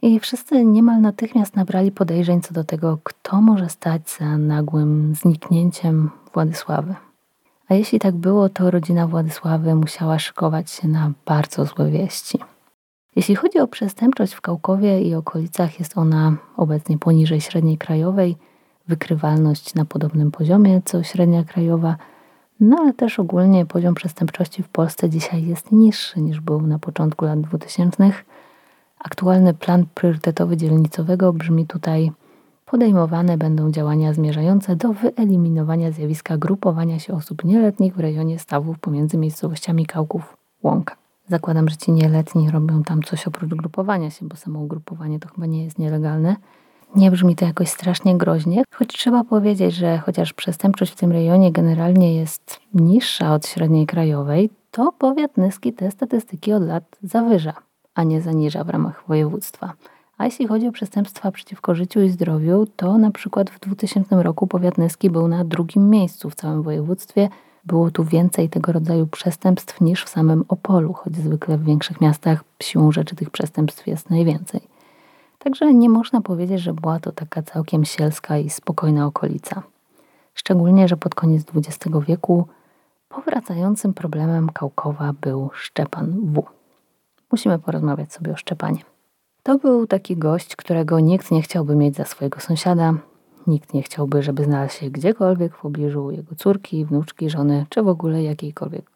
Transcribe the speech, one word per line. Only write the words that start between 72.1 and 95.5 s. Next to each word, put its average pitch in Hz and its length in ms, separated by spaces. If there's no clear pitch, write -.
siłą 156 300
rzeczy 156 240
tych 156 140
przestępstw - 580
jest 156 220
najwięcej. 165 520
Także 294 340
nie 240 160
można 226 320
powiedzieć, 180 400
że 170 120
była 160 260
to 160 120
taka 160 300
całkiem 156 440
sielska 151 520
i 147 120
spokojna 151 560
okolica. 147 580
Szczególnie, 180 540
że 175 100
pod 165 180
koniec 160 280
dwudziestego 156 580
wieku 170 460
powracającym 202 840
problemem 160 560
Kałkowa 147 720
był 135 320
Szczepan 160 720
W. 151 200
Musimy 202 280
porozmawiać 151 540
sobie 160 200
o 151 40
Szczepanie. - 420
To 269 140
był 247 300
taki 190 300
gość, 160 380
którego 165 440
nikt 170 320
nie 160 100
chciałby 151 340
mieć 143 200
za - 100
swojego - 340
sąsiada. 165 540
Nikt 151 260
nie 139 80
chciałby, 143 420
żeby 143 200
znalazł 139 300
się 143 160
gdziekolwiek 175 640